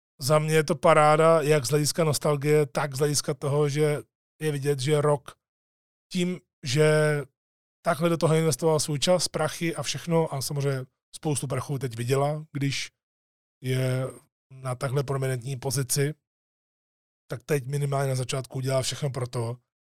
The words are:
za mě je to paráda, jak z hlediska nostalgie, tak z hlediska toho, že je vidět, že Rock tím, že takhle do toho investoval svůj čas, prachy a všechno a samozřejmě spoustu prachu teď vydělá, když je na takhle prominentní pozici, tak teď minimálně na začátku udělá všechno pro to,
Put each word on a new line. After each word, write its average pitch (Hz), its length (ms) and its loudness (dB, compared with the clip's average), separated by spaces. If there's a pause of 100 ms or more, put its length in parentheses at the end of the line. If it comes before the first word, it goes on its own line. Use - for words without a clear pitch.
(200)
za 151 180 2
mě 156 160 0
je 160 100 4
to 165 100 0
paráda, 156 680 6
jak 147 220 2
z 113 60 -4
hlediska 151 340 2
nostalgie, 151 600 2
tak 147 280 -4
z 131 40 -6
hlediska 147 360 0
toho, 147 340 0
že 147 340 0 (400)
je 156 100 -2
vidět, 143 280 -2
že 147 200 2
Rock 147 300 0 (800)
tím, 180 280 -2 (240)
že 151 580 2 (640)
takhle 165 240 0
do 170 80 0
toho 160 180 2
investoval 160 460 2
svůj 147 180 -4
čas, 180 300 2
prachy 165 480 -4
a 147 60 -6
všechno 160 520 -2
a 135 80 -6
samozřejmě 139 440 -4 (300)
spoustu 147 300 -4
prachu 135 320 -4
teď 117 180 -6
vydělá, 139 560 -2
když 139 400 -4 (720)
je 131 420 -2 (460)
na 131 220 -8
takhle 139 280 -2
prominentní 131 540 -4
pozici, 139 580 -2 (1160)
tak 131 120 -10
teď 143 240 -2
minimálně 139 420 -2
na 131 60 -2
začátku 131 440 -6
udělá 135 240 0
všechno 135 280 -4
pro 123 180 -6
to, 120 280 -6 (280)